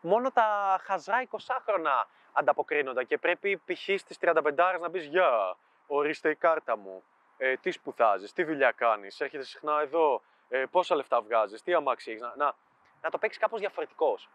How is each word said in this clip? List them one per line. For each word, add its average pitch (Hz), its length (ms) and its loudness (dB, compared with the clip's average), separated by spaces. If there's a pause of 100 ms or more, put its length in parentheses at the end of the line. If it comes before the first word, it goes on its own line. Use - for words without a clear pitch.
μόνο 233 300 2
τα 208 540 2
χαζά 196 380 -2
εικοσάχρονα 185 840 -2 (260)
ανταποκρίνονταν 139 720 0
και 147 120 0
πρέπει 180 380 -2
π.χ. - 400 -10
στις - 220 -10
τριανταπεντάρες 165 640 2
να 170 100 -6
πεις, 170 140 -6
«Γεια, 139 520 2 (300)
ορίστε 147 440 0
η 151 40 0
κάρτα 156 420 0
μου. 95 260 -16 (380)
Ε, 131 160 0
τι 185 140 -6
σπουδάζεις, 104 640 0
τι 175 120 -2
δουλειά 143 260 2
κάνεις, 107 500 -2
έρχεται 139 240 -8
συχνά 151 360 -4
εδώ, 147 420 2 (260)
ε, 131 220 -2
πόσα 175 240 0
λεφτά 131 260 0
βγάζεις, 110 420 -2
τι 175 120 -2
αμάξι 135 360 -2
έχεις», 113 120 -10
να, 120 140 -10
να, 139 160 -2 (480)
να 160 100 -6
το - 80 -8
παίξεις - 220 -4
κάπως 220 200 -2
διαφορετικός. 156 760 -4